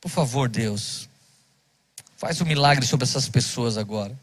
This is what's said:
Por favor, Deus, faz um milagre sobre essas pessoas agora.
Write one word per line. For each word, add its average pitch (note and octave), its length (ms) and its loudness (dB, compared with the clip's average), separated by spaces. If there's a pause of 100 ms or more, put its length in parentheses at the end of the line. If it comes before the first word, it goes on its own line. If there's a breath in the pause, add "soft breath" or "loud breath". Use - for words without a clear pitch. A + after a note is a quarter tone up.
Por F3+ 80 -6
favor, C3+ 400 0
Deus, G#2+ 580 -4 (1080)
faz E3 240 -4
um - 20 0
milagre C#3+ 420 4
sobre B2+ 180 2
essas B2+ 220 -2
pessoas A#2 520 0
agora. G#2 440 -6